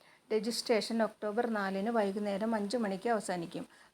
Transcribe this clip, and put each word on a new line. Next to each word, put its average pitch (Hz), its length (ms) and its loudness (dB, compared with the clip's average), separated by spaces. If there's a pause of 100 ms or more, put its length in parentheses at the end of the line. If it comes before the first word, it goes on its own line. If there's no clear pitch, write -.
(340)
രജിസ്ട്രേഷൻ 226 720 2
ഒക്ടോബർ 214 460 0
നാലിന് 196 400 0
വൈകുന്നേരം 208 680 0
അഞ്ച് 202 220 0
മണിക്ക് 202 320 -2
അവസാനിക്കും. 185 580 -2 (260)